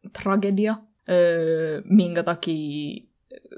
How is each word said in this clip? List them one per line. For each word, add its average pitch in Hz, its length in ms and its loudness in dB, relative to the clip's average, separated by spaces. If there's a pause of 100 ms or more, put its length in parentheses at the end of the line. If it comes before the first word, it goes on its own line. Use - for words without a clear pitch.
(220)
tragedia, 202 540 0 (340)
öö, 165 720 0
minkä 175 380 4
takia 156 800 -4 (560)